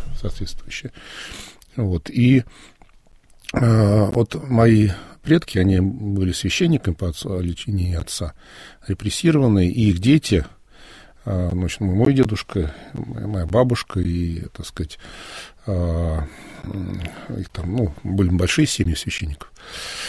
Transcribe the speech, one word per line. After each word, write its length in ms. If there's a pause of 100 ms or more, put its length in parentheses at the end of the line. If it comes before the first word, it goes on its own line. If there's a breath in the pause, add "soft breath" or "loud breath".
(200)
соответствующее. 720 (840 loud breath)
Вот, 320
и, 340 (1080 soft breath)
э, 580
вот 380
мои 400 (320 loud breath)
предки, 360
они 220
были 540
священниками 600
по 120
отцу-, 320
линии 560
отца, 380 (540 loud breath)
репрессированные, 840
и 200
их 80
дети, 460 (800 soft breath)
э, 300
значит, 260
мой 340
дедушка, 600 (200 loud breath)
моя, 340
моя 180
бабушка, 560
и, 480
так 160
сказать, 340 (640 loud breath)
э, 560 (1160 loud breath)
их 120
там, 260
ну, 180 (100)
были 260
большие 360
семьи 300
священников. 560 (580 loud breath)